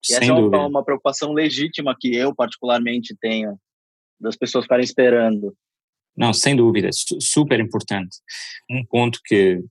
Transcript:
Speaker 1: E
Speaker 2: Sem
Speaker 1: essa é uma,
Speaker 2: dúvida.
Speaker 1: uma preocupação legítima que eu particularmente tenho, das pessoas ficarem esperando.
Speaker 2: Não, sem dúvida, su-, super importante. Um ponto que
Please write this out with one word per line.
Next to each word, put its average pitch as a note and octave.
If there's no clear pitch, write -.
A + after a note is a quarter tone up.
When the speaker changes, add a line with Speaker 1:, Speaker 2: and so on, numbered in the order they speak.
Speaker 1:
E -
Speaker 2:
Sem B2
Speaker 1:
essa B2
é B2+
uma, A#2+
Speaker 2:
dúvida. G#2+
Speaker 1:
uma C#3+
preocupação C#3+
legítima D3
que B2
eu B2+
particularmente A#2+
tenho, A2
das A2
pessoas B2
ficarem B2
esperando. A2+
Speaker 2:
Não, A2+
sem C#3
dúvida, G#2+
su-, -
super D3
importante. G2+
Um B2+
ponto A#2+
que F#2+